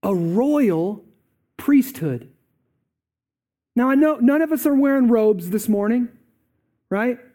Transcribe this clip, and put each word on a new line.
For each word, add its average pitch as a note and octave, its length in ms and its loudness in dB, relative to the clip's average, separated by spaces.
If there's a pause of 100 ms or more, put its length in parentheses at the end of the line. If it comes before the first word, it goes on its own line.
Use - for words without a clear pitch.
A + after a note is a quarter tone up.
a G3 100 -2
royal G3 920 -2 (520)
priesthood." E3+ 720 -2 (1400)
Now, B3 140 0
I C4+ 60 2
know D4+ 220 2
none C#4 240 2
of D#4+ 100 -2
us D4+ 140 -4
are C#4+ 100 2
wearing C4+ 320 2
robes G#3+ 440 2
this G#3 180 -4
morning, A3 400 -2 (800)
right? A#3 300 -4 (160)